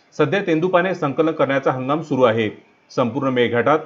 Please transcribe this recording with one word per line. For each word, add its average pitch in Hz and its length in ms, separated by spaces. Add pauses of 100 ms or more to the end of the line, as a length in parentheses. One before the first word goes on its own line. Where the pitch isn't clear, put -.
(180)
सध्या 156 300
तेंदूपाने 175 480
संकलन 156 360
करण्याचा 139 400
हंगाम 131 300
सुरू 139 220
आहे. 113 260 (460)
संपूर्ण 135 340
मेळघाटात 120 560